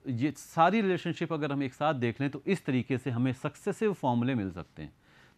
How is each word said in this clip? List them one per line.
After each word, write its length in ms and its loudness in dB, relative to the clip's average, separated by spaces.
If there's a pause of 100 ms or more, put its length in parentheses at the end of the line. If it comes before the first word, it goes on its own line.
ये 240 0
सारी 500 2
रिलेशनशिप 520 -2
अगर 180 -2
हम 120 0
एक 100 -4
साथ 200 0
देख 280 -2
लें 80 0
तो 180 -8
इस 180 0
तरीके 320 0
से 120 -4
हमें 240 0
सक्सेसिव 600 -2
फॉर्मूले 420 0
मिल 160 -2
सकते 300 -12
हैं। 120 -14 (440)